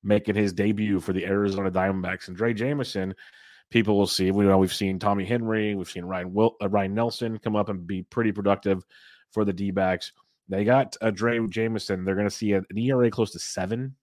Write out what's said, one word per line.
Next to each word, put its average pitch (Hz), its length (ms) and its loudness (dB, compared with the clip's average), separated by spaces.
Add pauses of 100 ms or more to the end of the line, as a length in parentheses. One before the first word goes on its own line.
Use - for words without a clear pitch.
making 104 340 2
his 104 160 2
debut 104 480 0
for 95 140 -6
the 90 100 -2
Arizona 98 460 0
Diamondbacks. 92 580 -2
And 90 80 -12
Drey 113 180 0
Jameson, 110 600 -4 (560)
people 107 260 4
will 101 100 4
see. 92 240 0
We 101 140 4
know 98 140 8
we've 95 140 4
seen 95 260 -2
Tommy 101 260 0
Henry, 110 500 -2
we've 92 160 -8
seen 87 140 -10
Ryan 90 280 -6
Wil-, 110 300 4
uh, 101 60 -2
Ryan 98 260 0
Nelson 113 440 -2
come 107 180 -2
up 104 140 0
and 90 160 -8
be 92 160 -6
pretty 113 280 0
productive 98 540 0 (480)
for 107 120 0
the 101 100 0
D-backs. 95 580 -2 (360)
They 98 160 -2
got, 127 360 2
uh, 113 100 2
Drey 113 400 -2
Jameson. 110 540 -2
They're 95 100 0
gonna 101 160 0
see 104 220 -2
an 95 140 0 (100)
E 123 160 0
R 123 120 4
A 117 60 4
close 110 220 -2
to 82 80 -14
seven 117 640 -6